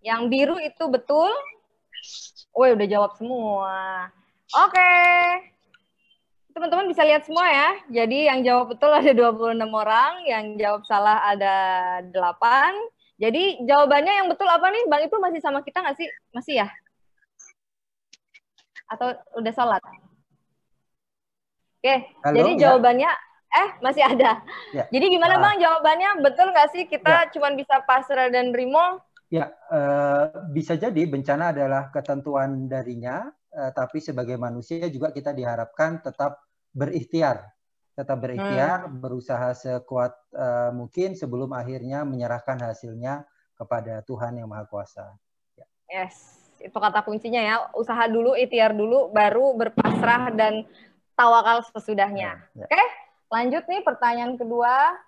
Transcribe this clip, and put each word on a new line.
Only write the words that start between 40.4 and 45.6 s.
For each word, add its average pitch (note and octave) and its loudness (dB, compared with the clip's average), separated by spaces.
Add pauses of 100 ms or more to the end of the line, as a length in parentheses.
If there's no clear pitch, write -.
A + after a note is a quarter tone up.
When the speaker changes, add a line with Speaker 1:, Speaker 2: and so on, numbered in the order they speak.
Speaker 2:
mungkin F3+ -8
sebelum C3 -8
akhirnya B2+ -10
menyerahkan A#2+ -8
hasilnya A#2+ -12 (320)
kepada A2 -10
Tuhan A#2+ -10
Yang A#2 -14
Maha G#2+ -14
Kuasa. G2+ -14 (520)
Ya. - -20 (240)